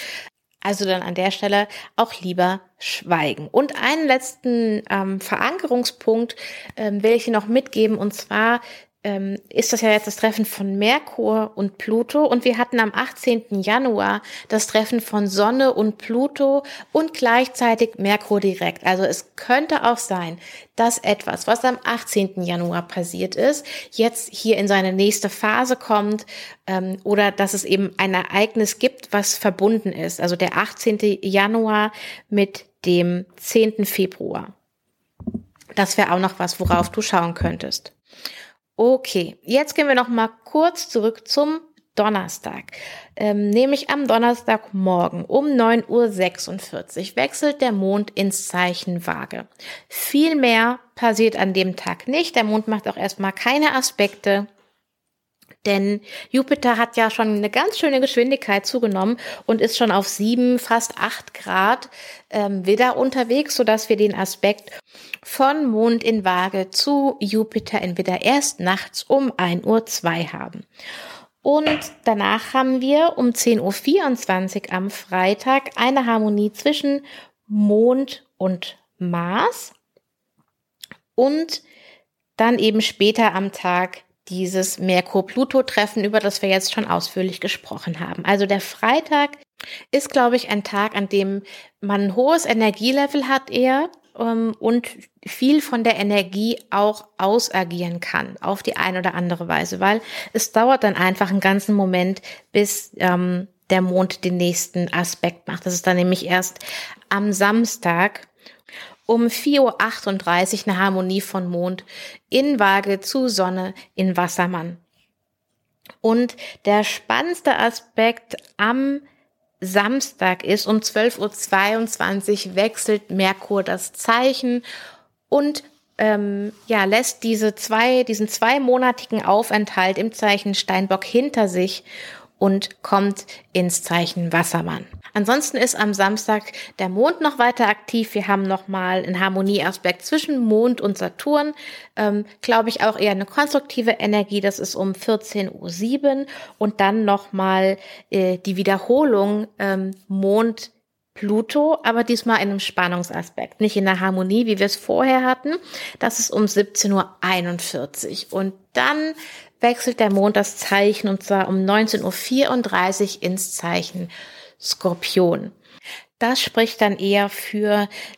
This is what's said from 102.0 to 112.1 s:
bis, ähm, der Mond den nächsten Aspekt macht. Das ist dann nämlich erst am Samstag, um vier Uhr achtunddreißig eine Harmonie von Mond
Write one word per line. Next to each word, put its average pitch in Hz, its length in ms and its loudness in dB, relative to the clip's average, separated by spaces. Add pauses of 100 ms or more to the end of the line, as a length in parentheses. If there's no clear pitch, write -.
bis, - 460 0
ähm, 180 500 0 (240)
der 185 100 4
Mond 185 440 0
den 180 140 0
nächsten 175 540 -2
Aspekt 175 540 -4
macht. 175 200 -10
Das 180 80 -4
ist 175 120 -4
dann 180 100 2
nämlich 180 300 0
erst 180 320 -2 (500)
am 202 240 -2
Samstag, 202 920 2 (800)
um 233 240 4
vier 285 320 2
Uhr 240 180 2
achtunddreißig 190 840 -2
eine 185 120 0
Harmonie 190 420 0
von 185 280 -6
Mond 175 360 -4 (440)